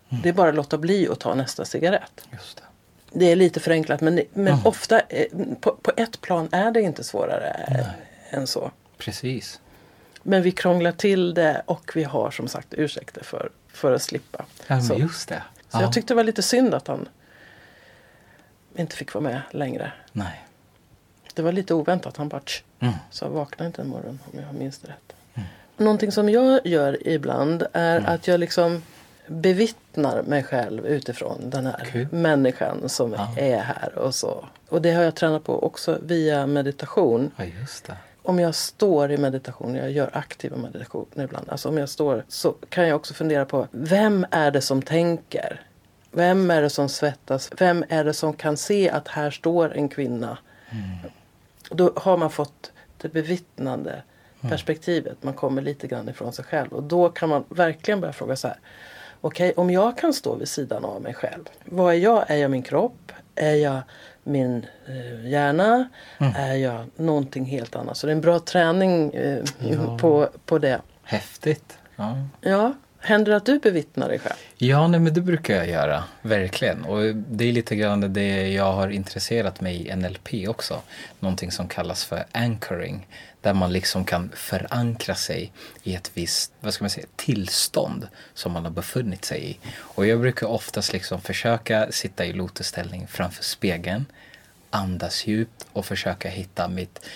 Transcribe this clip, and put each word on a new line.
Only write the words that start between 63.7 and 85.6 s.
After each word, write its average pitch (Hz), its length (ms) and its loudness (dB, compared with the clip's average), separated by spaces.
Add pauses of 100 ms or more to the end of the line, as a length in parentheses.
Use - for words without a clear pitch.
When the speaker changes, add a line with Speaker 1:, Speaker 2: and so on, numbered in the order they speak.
Speaker 2:
min, 127 420 0 (220)
eh, 123 420 -10
hjärna? 170 580 4 (300)
Speaker 1:
Mm. 135 180 2
Speaker 2:
Är 135 200 -2
jag 123 300 -2 (100)
någonting 139 500 0
helt 131 300 -6
annat?" - 220 -6
Så 143 100 -4
det 156 40 2
är 156 40 2
en 156 60 2
bra 170 180 4
träning, 170 720 4
eh, 135 300 -2 (160)
Speaker 1:
Ja. 117 380 -2
Speaker 2:
på, 147 320 6 (160)
på 160 120 2
det. 139 240 2 (220)
Speaker 1:
Häftigt. - 720 -4 (180)
Ja. 113 220 -4 (240)
Speaker 2:
Ja. 202 320 4 (260)
Händer 214 320 4
det 208 60 6
att 208 80 -2
du 285 140 4
bevittnar 170 500 0
dig - 100 0
själv? - 160 -4 (220)
Speaker 1:
Ja, 139 300 6
nej, 170 120 6
men 165 140 6
det 175 80 4
brukar 165 340 0
jag 87 140 0
göra. 76 340 0 (180)
Verkligen. 98 640 0
Och 107 300 0
det 110 300 -2
är 120 80 4
lite 113 220 0
grann 104 380 0
det 98 380 0
jag 98 220 2
har 98 160 0
intresserat 101 720 -4
mig 90 140 -4
i 87 140 -8
N 92 160 -2
L 82 180 -6
P 101 240 -6
också. 85 340 -6 (380)
Någonting 92 320 -4
som 90 160 -6
kallas 87 380 -6
för - 260 -6
anchoring. 98 760 -4 (340)
Där 101 120 2
man 92 200 2
liksom 92 320 0
kan 87 300 -2
förankra 113 800 -2
sig 82 360 -6 (320)